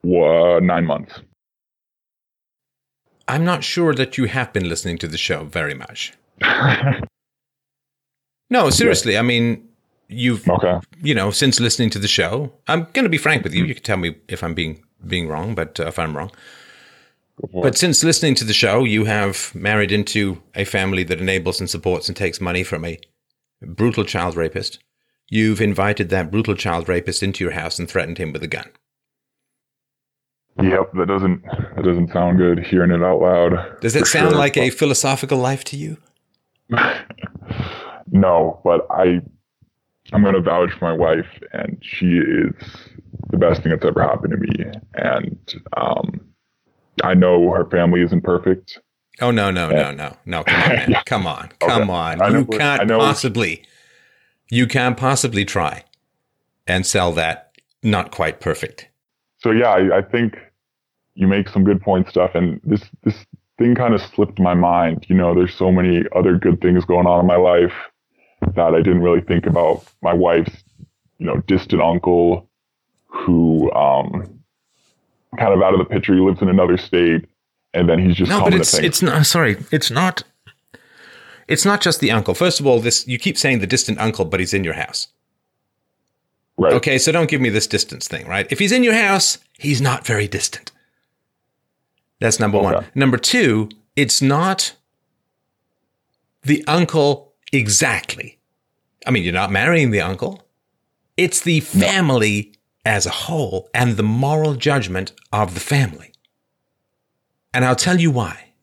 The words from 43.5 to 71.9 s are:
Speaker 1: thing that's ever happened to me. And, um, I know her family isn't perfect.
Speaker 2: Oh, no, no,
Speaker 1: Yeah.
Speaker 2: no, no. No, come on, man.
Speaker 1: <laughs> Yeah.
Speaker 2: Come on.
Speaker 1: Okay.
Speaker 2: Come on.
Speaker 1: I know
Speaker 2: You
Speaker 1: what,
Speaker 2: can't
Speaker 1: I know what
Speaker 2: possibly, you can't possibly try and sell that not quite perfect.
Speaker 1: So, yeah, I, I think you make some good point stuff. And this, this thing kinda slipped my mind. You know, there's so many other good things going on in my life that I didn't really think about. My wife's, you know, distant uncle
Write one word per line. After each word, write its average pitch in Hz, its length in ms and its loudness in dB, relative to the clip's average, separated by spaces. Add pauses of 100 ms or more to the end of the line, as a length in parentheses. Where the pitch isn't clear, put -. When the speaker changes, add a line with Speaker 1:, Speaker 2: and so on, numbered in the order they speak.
Speaker 1:
thing 80 80 0
that's 78 140 -2
ever - 160 2
happened - 300 -2
to - 60 -4
me. - 280 -6 (300)
And, - 440 -4 (380)
um, - 420 -4 (840)
I 92 80 0
know 90 380 4
her 90 180 0
family 87 320 2
isn't 87 200 0
perfect. 90 580 -2 (420)
Speaker 2:
Oh, 120 100 0
no, 104 180 2
no, 87 220 -2
Speaker 1:
Yeah. 76 200 0
Speaker 2:
no, - 0 -
no. 71 340 -12
No, 82 180 -6
come - 180 -2
on, - 140 0
man. 123 140 -2
Speaker 1:
<laughs> - 20 2
Yeah. - 120 0
Speaker 2:
Come 101 220 -4
on. 80 200 -8
Speaker 1:
Okay. - 220 -4
Speaker 2:
Come 95 220 0
on. 85 320 -4
Speaker 1:
I 98 80 2
know 139 100 4
Speaker 2:
You 135 60 2
Speaker 1:
what, 110 140 -4
Speaker 2:
can't 143 220 0
Speaker 1:
I - 20 0
know 113 140 2
what 113 80 2
Speaker 2:
possibly, 113 580 -2 (840)
you 120 180 2
can't 127 300 0
possibly 127 480 -2
try - 400 -4 (840)
and 92 180 0
sell 90 280 0
that 80 400 -4 (280)
not 101 300 0
quite 78 300 -4
perfect. - 480 -8 (480)
Speaker 1:
So, 113 140 0
yeah, 113 180 4
I, 95 300 4
I - 20 0
think 117 360 -2 (800)
you 95 120 2
make 98 200 2
some 98 160 0
good 98 180 4
point 92 280 0
stuff. 90 260 0
And 87 300 0
this, 104 160 0 (220)
this - 120 0 (420)
thing 120 180 4
kinda 117 240 2
slipped - 400 -2
my 90 160 4
mind. 87 520 2
You 92 80 2
know, 87 180 4
there's 90 220 2
so 92 160 2
many 90 320 4 (100)
other 90 240 2
good 90 220 2
things 90 240 4
going 87 240 2
on 87 140 6
in 90 40 4
my 90 120 4
life 87 340 4 (840)
that 82 180 2
I 82 80 4
didn't 90 220 2
really 85 180 4
think 85 240 -2
about. 82 400 0 (160)
My 87 140 0
wife's, 85 480 0 (560)
you 87 80 -6
know, - 180 -2
distant 92 340 0
uncle 87 680 2 (560)